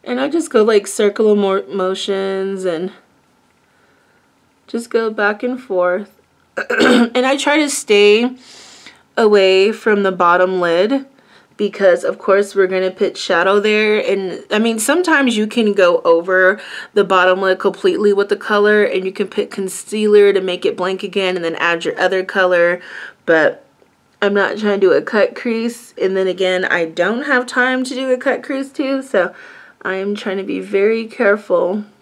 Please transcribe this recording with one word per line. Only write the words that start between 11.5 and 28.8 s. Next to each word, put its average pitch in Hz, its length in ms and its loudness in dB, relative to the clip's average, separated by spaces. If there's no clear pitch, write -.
because, 196 480 0
of - 140 -4
course, 202 360 0
we're 196 120 4
gonna 185 240 -2
put - 260 -4
shadow 196 440 2
there. 214 380 2
And, 190 520 -4
I 214 80 0
mean, 226 200 0
sometimes 285 580 0
you 214 100 0
can 214 260 0
go 175 300 4
over 185 580 2
the 202 100 2
bottom 185 360 2
lid 185 180 0
completely 196 540 0
with 202 160 0
the 202 80 0
color 208 480 2
and 190 200 -2
you 190 80 -4
can 190 160 -6
put - 220 -6
concealer 202 840 2
to 190 80 2
make 180 260 -4
it 135 100 0
blank 190 260 -4
again 185 340 -4
and 170 80 -6
then 165 120 -4
add 170 280 -2
your - 140 -6
other 185 260 0
color. 175 560 2
But 160 400 2
I'm 202 140 0
not 202 240 -2
trying 208 220 -2
to 190 60 4
do 170 60 4
a 139 100 2
cut - 320 0
crease. 233 680 -6
And 190 160 -2
then 190 100 0
again, 185 380 -2
I 170 220 -2
don't 175 360 -2
have 254 240 0
time 254 380 -2
to 254 100 -10
do 262 180 -6
a 247 60 0
cut 247 240 -4
crease 269 280 -8
too. 269 320 -4